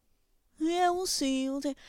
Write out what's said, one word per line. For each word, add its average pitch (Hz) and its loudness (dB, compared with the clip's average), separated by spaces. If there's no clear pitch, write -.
"Yeah, 349 2
we'll 359 -2
see. 269 0
We'll 277 -4
ta-," 277 -4